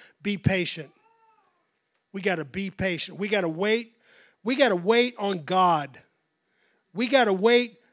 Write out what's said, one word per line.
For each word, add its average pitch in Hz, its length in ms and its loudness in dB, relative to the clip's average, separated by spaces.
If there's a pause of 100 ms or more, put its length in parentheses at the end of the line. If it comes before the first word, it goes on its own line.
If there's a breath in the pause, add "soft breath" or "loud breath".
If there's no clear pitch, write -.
(220 loud breath)
be 202 160 -4
patient. 170 540 -6 (1200)
We 190 100 -12
gotta 175 240 -2
be 185 260 -8
patient. 180 480 -6
We 202 80 -4
gotta 196 220 0
wait. 214 460 -2 (480 soft breath)
We 254 120 -2
gotta 254 200 4
wait 233 420 2
on 196 260 -4
God. 160 560 2 (920)
We 233 140 -2
gotta 226 260 4
wait. 233 440 2 (160)